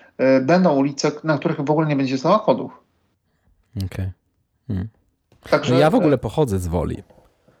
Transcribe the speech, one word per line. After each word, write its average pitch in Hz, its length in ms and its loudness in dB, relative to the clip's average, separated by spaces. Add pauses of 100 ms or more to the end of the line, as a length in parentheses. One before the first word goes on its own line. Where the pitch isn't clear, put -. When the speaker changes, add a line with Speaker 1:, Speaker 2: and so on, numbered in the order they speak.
(180)
Speaker 1:
e, 131 220 4
będą 170 360 2
ulice, 143 360 0 (120)
na 156 140 0
których 156 220 -4
w 143 100 -4
ogóle 156 160 2
nie 147 100 -2
będzie 135 220 -2
samochodów. 156 540 0 (1120)
Speaker 2:
Okej. 95 240 -8 (580)
Hmm. 98 200 -6 (600)
Speaker 1:
Także, 139 240 0
Speaker 2:
No 135 60 4
ja 151 100 6
w 202 40 0
Speaker 1:
e, - 20 4
Speaker 2:
ogóle 151 220 2
pochodzę 113 400 -2
z 90 80 -4
Woli. 82 360 -4 (580)